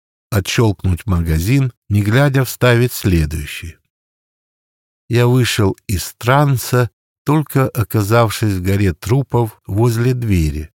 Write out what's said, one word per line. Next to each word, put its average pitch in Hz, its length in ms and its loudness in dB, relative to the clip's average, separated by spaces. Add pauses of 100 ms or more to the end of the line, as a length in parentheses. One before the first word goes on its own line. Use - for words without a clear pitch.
(300)
Отщелкнуть 95 760 -2
магазин, 92 640 0 (180)
не 104 120 2
глядя 131 420 2
вставить 123 480 2
следующий. 80 840 -2 (1300)
Я 120 200 2
вышел 120 500 2 (100)
из - 300 -6
транса, 127 720 2 (360)
только 139 440 0
оказавшись 110 840 0
в 92 100 -4
горе 98 300 0
трупов 120 720 -2
возле 117 480 0
двери. 82 640 -2